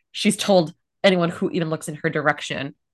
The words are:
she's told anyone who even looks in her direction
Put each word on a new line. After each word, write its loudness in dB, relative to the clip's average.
she's 0
told 2
anyone 4
who -4
even -2
looks -6
in -8
her -4
direction -4